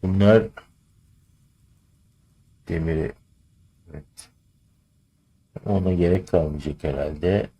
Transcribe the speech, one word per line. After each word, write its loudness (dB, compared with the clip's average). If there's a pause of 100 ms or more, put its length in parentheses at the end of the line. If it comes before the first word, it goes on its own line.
Bunlar 4 (2250)
demiri, -4 (800)
evet. -20 (1300)
Ona -2
gerek 0
kalmayacak -2
herhalde. -2